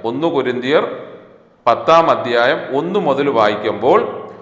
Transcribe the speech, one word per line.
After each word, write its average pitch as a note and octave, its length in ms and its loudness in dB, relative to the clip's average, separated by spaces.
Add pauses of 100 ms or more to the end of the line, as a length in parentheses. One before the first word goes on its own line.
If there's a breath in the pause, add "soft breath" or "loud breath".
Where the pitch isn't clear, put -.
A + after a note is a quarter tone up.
ഒന്ന് C3 240 -2
കൊരിന്ത്യർ C3 680 -2 (680)
പത്താം D#3+ 440 4
അധ്യായം A#2+ 680 0
ഒന്ന് F#3 220 -2
മുതൽ C#3+ 300 0
വായിക്കുമ്പോൾ A2 960 0 (160)